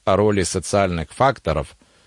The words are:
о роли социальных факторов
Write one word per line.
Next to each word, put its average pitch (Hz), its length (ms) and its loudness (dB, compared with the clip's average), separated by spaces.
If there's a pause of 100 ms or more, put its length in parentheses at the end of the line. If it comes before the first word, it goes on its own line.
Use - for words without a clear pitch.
о 95 120 2
роли 101 260 2
социальных 90 680 -2
факторов 87 640 -2 (300)